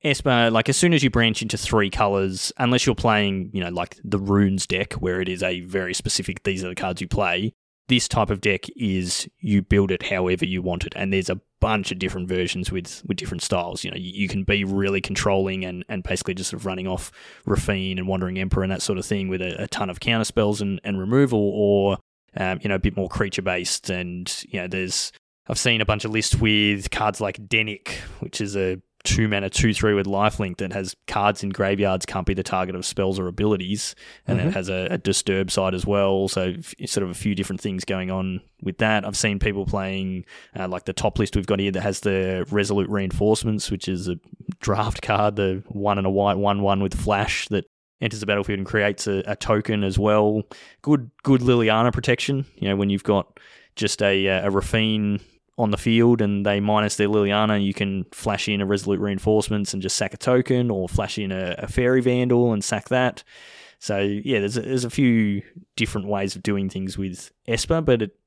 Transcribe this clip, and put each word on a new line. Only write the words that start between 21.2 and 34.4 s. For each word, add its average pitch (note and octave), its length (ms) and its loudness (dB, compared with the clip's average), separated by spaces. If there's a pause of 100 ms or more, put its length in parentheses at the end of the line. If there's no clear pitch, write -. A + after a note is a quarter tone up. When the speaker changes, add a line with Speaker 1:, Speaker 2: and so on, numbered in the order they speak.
Speaker 1:
or, G2+ 440 4 (380)
um, F#2 260 -2
you G#2+ 60 -2
know, G2 60 2
a F#2+ 60 0
bit F#2+ 160 0
more F#2+ 120 -2
creature-based. F#2 840 -4
And, F2+ 580 -6
you G2 120 -6
know, F2+ 60 -6
there's, F#2 460 -4 (340)
I've A#2 120 -2
seen A2+ 240 2
a G#2 40 0
bunch G#2+ 200 2
of A2 40 -2
lists G#2+ 260 2
with G#2 540 2
cards G#2+ 300 -2
like G2+ 280 -6
Dennick, G#2+ 400 -2 (320)
which - 200 -8
is G2+ 160 -4
a F#2+ 240 -2 (240)
two A2+ 240 2
mana G2 220 -2
two A2 240 2
three A2 180 2
with G2 140 2
lifelink G2 500 0
that F#2+ 160 -6
has F#2+ 240 -6 (100)
cards G#2 360 2
in G2 80 -4
graveyards G2 560 0
can't F#2 200 -6
be G2 60 0
the F#2 100 -2
target F#2 320 -2
of F2+ 120 -6
spells F#2+ 320 0
or F#2 100 -2
abilities, G2+ 680 -2 (320)
and B2 120 0
Speaker 2:
Mm-hmm. C#3 100 2